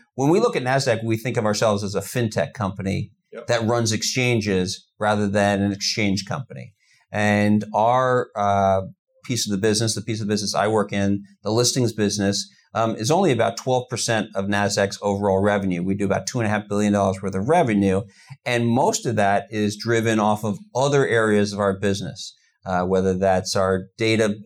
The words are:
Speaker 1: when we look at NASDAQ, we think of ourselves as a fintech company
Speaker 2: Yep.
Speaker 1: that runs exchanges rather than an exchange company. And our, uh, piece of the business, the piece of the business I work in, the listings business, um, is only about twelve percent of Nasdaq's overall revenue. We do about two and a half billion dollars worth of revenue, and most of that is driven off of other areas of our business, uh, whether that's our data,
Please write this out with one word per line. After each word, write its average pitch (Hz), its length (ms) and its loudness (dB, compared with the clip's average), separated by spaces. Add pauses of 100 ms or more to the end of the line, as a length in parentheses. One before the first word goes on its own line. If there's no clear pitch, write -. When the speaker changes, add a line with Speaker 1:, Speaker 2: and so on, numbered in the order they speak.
(140)
Speaker 1:
when 139 160 2
we 190 100 4
look 233 160 0
at 135 80 -4
NASDAQ, 127 400 0
we 110 120 0
think 120 200 -4
of 113 80 0
ourselves 104 400 0
as 101 100 -8
a 90 60 -2
fintech 107 520 -2
company 95 580 -4 (200)
Speaker 2:
Yep. - 180 -16
Speaker 1:
that 117 180 0
runs 117 260 0
exchanges 104 960 -2 (120)
rather 104 300 0
than 101 320 2
an 101 100 2
exchange 98 540 -2
company. 67 480 -10 (400)
And 104 500 2 (120)
our, 123 600 2
uh, 98 480 2 (420)
piece 117 220 -4
of 107 40 -6
the 101 80 -2
business, 107 360 2
the 101 60 -6
piece 107 200 -6
of 104 60 -4
the 104 60 0
business 104 220 -2
I 101 120 2
work 107 280 0
in, 101 300 0 (180)
the 101 80 -4
listings 120 420 0
business, 101 560 -2 (260)
um, 113 220 0
is 113 140 -4
only 175 200 4
about 110 280 0
twelve 127 320 -2
percent 113 440 -2
of 98 120 -4
Nasdaq's 101 560 0
overall 101 380 0
revenue. 98 420 0
We 95 120 -2
do 101 120 -4
about 95 200 -2
two 127 140 -4
and 110 60 0
a 104 40 0
half 104 180 -2
billion 104 260 0
dollars 98 280 0
worth 95 120 -6
of 95 140 -4
revenue, 104 540 2 (440)
and 120 200 0
most 139 380 0
of 117 120 -2
that 101 340 2
is 107 260 -2
driven 113 420 0
off 107 240 2
of 104 160 -4 (160)
other 139 320 2
areas 104 460 2
of 101 80 -6
our 98 180 2
business, 98 560 -4 (300)
uh, 90 200 -2
whether 95 280 2
that's 92 420 0
our 95 300 0 (140)
data, 110 480 2